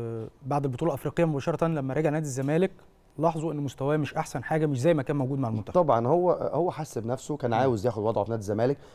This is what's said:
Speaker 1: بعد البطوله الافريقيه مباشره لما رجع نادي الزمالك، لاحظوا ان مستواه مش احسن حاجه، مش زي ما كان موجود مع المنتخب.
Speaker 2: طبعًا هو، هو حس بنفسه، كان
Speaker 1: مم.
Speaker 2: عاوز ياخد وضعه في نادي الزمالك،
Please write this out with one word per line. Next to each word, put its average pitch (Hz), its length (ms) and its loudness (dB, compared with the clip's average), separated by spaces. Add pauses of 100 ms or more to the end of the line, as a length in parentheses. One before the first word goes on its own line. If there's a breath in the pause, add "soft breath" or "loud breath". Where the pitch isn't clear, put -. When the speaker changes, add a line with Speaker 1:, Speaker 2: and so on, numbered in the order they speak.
(460)
Speaker 1:
بعد 143 200 0
البطوله 143 280 0
الافريقيه 156 320 0
مباشره 156 420 0
لما 135 260 -2
رجع 156 160 2
نادي 151 160 -2
الزمالك، 143 460 0 (460)
لاحظوا 160 360 0
ان 147 40 -4
مستواه 143 400 -2
مش 143 180 -2
احسن 147 280 -4
حاجه، 156 220 0
مش 135 160 0
زي 170 120 6
ما 151 100 2
كان 147 120 -2
موجود 135 240 -2
مع 123 100 0
المنتخب. 110 240 -6
Speaker 2:
طبعًا 127 340 4
هو، 175 240 4
هو 165 400 0
حس - 260 -8
بنفسه، 123 400 -4
كان 120 140 -2
Speaker 1:
مم. 110 60 2
Speaker 2:
عاوز 120 280 2
ياخد 104 180 0
وضعه 107 200 2
في 104 80 -6
نادي 113 100 -2
الزمالك، 110 360 0 (180 loud breath)